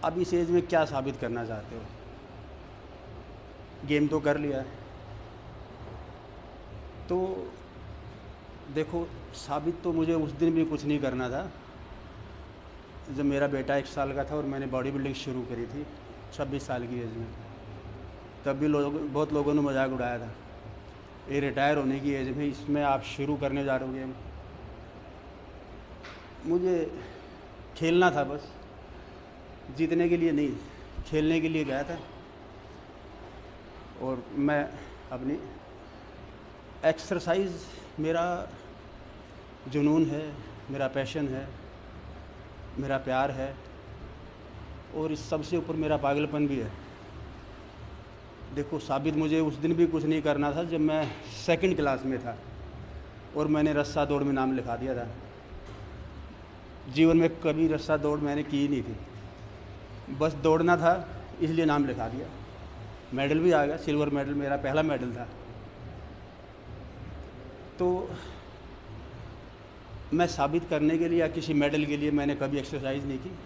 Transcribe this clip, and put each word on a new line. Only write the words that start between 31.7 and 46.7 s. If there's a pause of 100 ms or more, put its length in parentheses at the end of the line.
था। (2000)
और
मैं (420)
अपनी (1500)
exercise (400)
मेरा (1200)
जुनून
है, (360)
मेरा
passion
है, (1300)
मेरा
प्यार
है, (1400)
और
इस
सबसे
ऊपर
मेरा
पागलपन
भी
है। (1800)